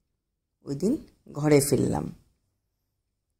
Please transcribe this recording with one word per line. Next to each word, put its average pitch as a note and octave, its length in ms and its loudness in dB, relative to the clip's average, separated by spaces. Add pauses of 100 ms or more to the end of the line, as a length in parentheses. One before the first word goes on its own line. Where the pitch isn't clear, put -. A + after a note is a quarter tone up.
(640)
ওই C#3+ 100 -8
দিন F#3+ 180 -2 (380)
ঘরে D3 300 4
ফিরলাম। - 440 0 (1300)